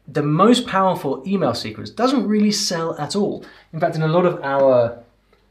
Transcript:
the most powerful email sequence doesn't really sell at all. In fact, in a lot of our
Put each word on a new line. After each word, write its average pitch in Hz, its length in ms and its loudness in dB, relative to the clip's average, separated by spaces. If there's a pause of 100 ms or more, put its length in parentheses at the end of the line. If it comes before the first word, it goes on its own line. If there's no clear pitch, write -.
the 151 160 -4
most 175 440 4
powerful 185 600 -2
email 175 280 0
sequence 107 360 -10
doesn't 233 380 0
really 208 240 2
sell 165 480 -4
at 147 160 -6
all. - 280 -4 (280)
In 160 80 -10
fact, 160 160 -2
in 156 60 -2
a 160 60 0
lot 180 180 2
of 151 180 -2
our 135 580 2 (480)